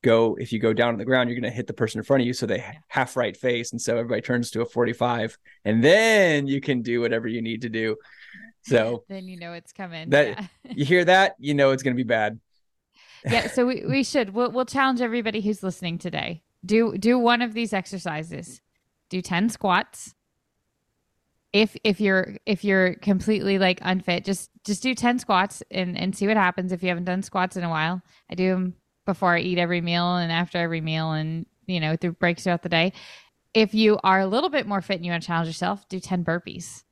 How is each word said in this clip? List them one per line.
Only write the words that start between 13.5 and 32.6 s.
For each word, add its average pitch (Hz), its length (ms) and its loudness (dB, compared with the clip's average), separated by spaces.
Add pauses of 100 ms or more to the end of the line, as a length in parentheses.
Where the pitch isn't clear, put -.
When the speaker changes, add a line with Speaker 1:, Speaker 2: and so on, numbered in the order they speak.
Speaker 2:
we, 247 220 -2
we 269 180 2
should, 214 300 -2
we'll, 240 160 0
we'll 247 160 -2
challenge 269 340 0
everybody 226 400 -2
who's 208 220 -2
listening 175 340 -6
today. - 460 -6 (200)
Do, 220 360 2
do 233 200 4
one 240 220 4
of 233 140 -4
these 226 180 -4
exercises. 170 880 -8 (480)
Do 180 140 -4
ten 185 260 0
squats. - 680 -2 (1400)
If, 208 320 2
if 208 160 2
you're, 196 340 2 (120)
if 208 180 -2
you're 190 320 4
completely, 196 600 2
like, 185 240 4
unfit, 180 420 -2
just, - 260 -4 (140)
just 208 180 -4
do 262 120 0
ten 240 260 0
squats 196 500 0
and, 180 260 -4
and 190 180 -2
see 196 120 -2
what 214 100 4
happens 185 360 2
if 175 100 -4
you 185 60 0
haven't 175 160 -2
done 180 180 -2
squats 185 340 -4
in 180 60 -4
a 170 80 -2
while. 165 320 -2 (260)
I - 60 -12
do 185 180 2
'em 185 220 -2 (320)
before 180 300 2
I 170 40 2
eat 175 180 0
every 175 220 0
meal 175 360 0
and 170 160 -2
after 170 260 -2
every 165 220 -2
meal 160 320 -2
and, 160 340 -4 (200)
you 180 120 -2
know, 156 180 0
through 170 160 -2
breaks 170 300 -2
throughout 175 200 -2